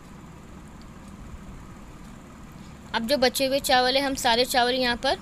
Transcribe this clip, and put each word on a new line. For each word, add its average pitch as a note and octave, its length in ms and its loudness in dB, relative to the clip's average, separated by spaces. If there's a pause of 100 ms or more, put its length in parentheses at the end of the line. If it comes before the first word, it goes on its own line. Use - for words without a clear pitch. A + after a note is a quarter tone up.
(3000)
अब A3+ 120 0
जो C#4+ 100 4
बचे B3+ 280 4
हुए C4+ 160 2
चावल B3+ 360 4
है C#4 40 4
हम C4+ 160 0
सारे B3 280 4
चावल B3 280 2
यहाँ B3 240 0
पर C4+ 240 0